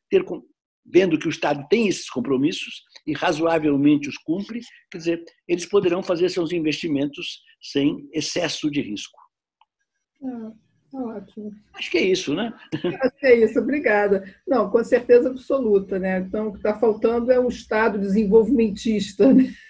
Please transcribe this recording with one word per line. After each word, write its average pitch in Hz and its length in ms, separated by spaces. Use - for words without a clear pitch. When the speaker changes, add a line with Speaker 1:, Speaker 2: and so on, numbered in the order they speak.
Speaker 1:
ter, 185 140
com-, - 200
vendo 165 320
que 165 100
o - 20
Estado 147 400
tem 220 180
esses - 220
compromissos 131 760
e 156 80
razoavelmente 151 920
os 127 100
cumpre, 202 440
quer 180 60
dizer, 170 260
eles 170 180
poderão 180 380
fazer 180 260
seus 170 220
investimentos 147 920
sem - 520
excesso 156 560
de 143 120
risco. - 380
Speaker 2:
Ah, 233 280
ótimo. 214 580
Speaker 1:
Acho - 180
que 359 60
é 285 60
isso, 185 300
né? 220 200
Speaker 2:
Acho 262 160
que - 80
é 240 180
isso, 220 160
obrigada. 208 720
Não, 214 220
com 233 140
certeza 240 460
absoluta, 214 680
né? 185 220
Então, 214 300
o 196 40
que - 80
tá 208 180
faltando 233 520
é 254 80
um 247 100
Estado 214 480
desenvolvimentista, 214 1400
né? 262 180